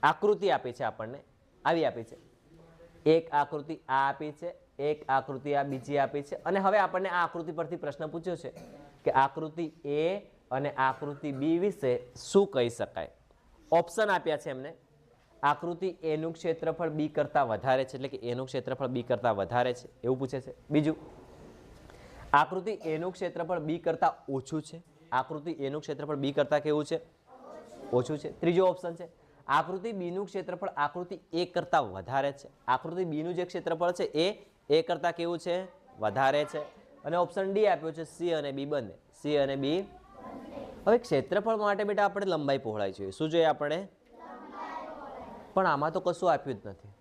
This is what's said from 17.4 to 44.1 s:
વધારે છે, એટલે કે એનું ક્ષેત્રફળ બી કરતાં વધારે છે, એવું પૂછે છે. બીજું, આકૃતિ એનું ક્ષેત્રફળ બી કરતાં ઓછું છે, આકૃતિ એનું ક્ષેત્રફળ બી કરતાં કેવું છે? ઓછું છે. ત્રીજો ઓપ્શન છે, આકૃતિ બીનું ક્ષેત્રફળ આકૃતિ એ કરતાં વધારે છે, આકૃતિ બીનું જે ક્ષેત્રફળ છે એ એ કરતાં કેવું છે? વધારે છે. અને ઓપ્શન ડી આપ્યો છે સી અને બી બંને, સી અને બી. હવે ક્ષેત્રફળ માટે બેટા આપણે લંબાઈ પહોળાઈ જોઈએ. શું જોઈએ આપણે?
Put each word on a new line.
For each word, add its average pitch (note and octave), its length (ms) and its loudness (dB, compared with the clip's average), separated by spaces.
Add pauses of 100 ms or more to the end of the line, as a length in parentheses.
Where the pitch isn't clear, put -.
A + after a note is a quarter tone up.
વધારે B2+ 360 2
છે, C3 120 -10
એટલે C3 120 -6
કે C3+ 80 -8
એનું A#2+ 300 -4
ક્ષેત્રફળ C3 400 -4
બી B2 160 -2
કરતાં A#2 340 2
વધારે A#2+ 360 2
છે, - 160 -8 (160)
એવું B2+ 140 2
પૂછે C3 220 -4
છે. B2+ 140 -14 (160)
બીજું, D3+ 260 4 (1400)
આકૃતિ C#3+ 380 4
એનું E3 420 -4
ક્ષેત્રફળ F3 460 -4
બી D#3 200 -2
કરતાં E3 540 0
ઓછું C3+ 300 -4
છે, E3 200 -16 (300)
આકૃતિ D3 380 -2
એનું C#3 300 -4
ક્ષેત્રફળ D3 360 -6
બી C#3 160 0
કરતાં D3 280 2
કેવું D3+ 240 2
છે? D#3+ 160 -2 (920)
ઓછું B2+ 260 2
છે. - 220 -10
ત્રીજો F3 260 6
ઓપ્શન F3+ 280 0
છે, E3 260 -16 (260)
આકૃતિ F3+ 460 0
બીનું F#3 340 -4
ક્ષેત્રફળ F3+ 500 -6
આકૃતિ F3 440 -4 (120)
એ E3+ 120 2
કરતાં E3 480 0
વધારે C3 400 -2
છે, - 160 -16 (200)
આકૃતિ D#3+ 360 0
બીનું D#3+ 300 -2
જે F3 100 -2
ક્ષેત્રફળ E3+ 480 0
છે F3 120 0
એ F3 420 0 (240)
એ D#3+ 120 6
કરતાં E3+ 300 0
કેવું E3+ 260 -2
છે? F3+ 280 -2 (320)
વધારે C3 460 4
છે. D3 140 -6 (460)
અને D3+ 120 -2
ઓપ્શન F#3 360 0
ડી G#3+ 140 6
આપ્યો D#3+ 260 2
છે D#3+ 120 -8
સી E3+ 280 -2
અને C#3+ 200 -2
બી C#3 140 -4
બંને, C3+ 280 -4 (280)
સી D3 140 2
અને C#3 200 2
બી. D3 280 0 (1000)
હવે A3+ 120 8
ક્ષેત્રફળ G#3 580 2
માટે G#3 280 2
બેટા G3+ 200 2
આપણે G3 220 0
લંબાઈ D3 320 2
પહોળાઈ G#2+ 340 -2
જોઈએ. F#2+ 180 -6
શું D#3 200 -2
જોઈએ E3 140 6
આપણે? D3+ 440 0 (1700)